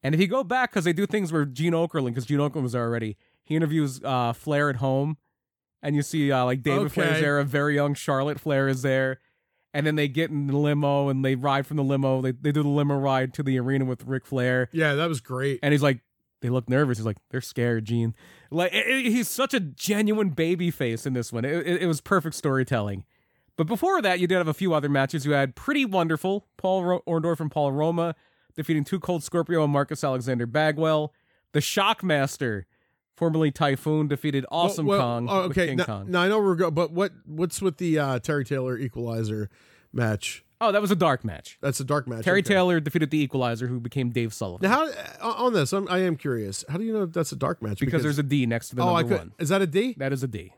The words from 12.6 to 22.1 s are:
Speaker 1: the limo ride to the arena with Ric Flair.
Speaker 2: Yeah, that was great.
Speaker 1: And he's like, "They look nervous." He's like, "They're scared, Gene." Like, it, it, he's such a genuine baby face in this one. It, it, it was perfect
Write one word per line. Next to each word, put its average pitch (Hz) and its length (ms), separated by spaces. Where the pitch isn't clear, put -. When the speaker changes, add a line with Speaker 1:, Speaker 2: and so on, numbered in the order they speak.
Speaker 1:
the 147 60
limo 143 280
ride 135 380
to 156 80
the 131 160
arena 135 260
with 123 200
Ric 131 200
Flair. 127 480
Speaker 2:
Yeah, 156 220
that 160 120
was 151 140
great. 131 420
Speaker 1:
And 143 80
he's 143 120
like, 135 180
"They 123 80
look 123 180
nervous." 127 300
He's 110 80
like, 107 140
"They're 131 100
scared, 120 460
Gene." 113 280
Like, 175 240
it, 208 140
it, 262 240
he's 233 180
such - 240
a 240 80
genuine 208 720
baby 170 400
face 117 340
in 135 80
this 120 180
one. 117 140
It, 147 200
it, 175 180
it - 40
was 160 140
perfect 170 340